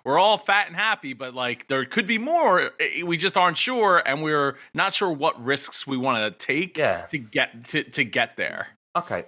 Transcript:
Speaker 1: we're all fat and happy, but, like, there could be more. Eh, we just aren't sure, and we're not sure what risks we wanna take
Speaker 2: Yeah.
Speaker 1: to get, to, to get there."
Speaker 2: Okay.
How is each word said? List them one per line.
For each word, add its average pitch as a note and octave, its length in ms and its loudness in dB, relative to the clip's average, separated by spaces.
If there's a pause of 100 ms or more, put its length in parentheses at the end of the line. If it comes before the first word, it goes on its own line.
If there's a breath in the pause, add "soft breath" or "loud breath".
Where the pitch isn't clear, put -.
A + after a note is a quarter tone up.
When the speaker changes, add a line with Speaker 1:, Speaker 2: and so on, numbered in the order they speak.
Speaker 1:
we're C#3 160 2
all G3+ 180 6
fat G3 300 0
and E3 80 -14
happy, G3 380 -2
but, B2+ 200 -12
like, B2 340 -6
there C3+ 180 0
could G#3+ 200 -2
be A3 140 0
more. A#3+ 600 2
Eh, D3+ 220 -2
we E3+ 160 -2
just F3+ 200 0
aren't F3+ 200 4
sure, G#3+ 480 4
and C#3+ 160 0
we're D3 340 0 (200 loud breath)
not F#3+ 180 0
sure G3 160 0
what C#3+ 340 -2
risks - 440 -2
we C3+ 100 -2
wanna B2 320 0
take D3+ 480 -4
Speaker 2:
Yeah. F#2 320 0
Speaker 1:
to D#3+ 80 -6
get, A#2 520 -4
to, E3 120 -2
to - 220 -4
get A#2 320 -2
there." - 320 -4 (280)
Speaker 2:
Okay. - 320 -4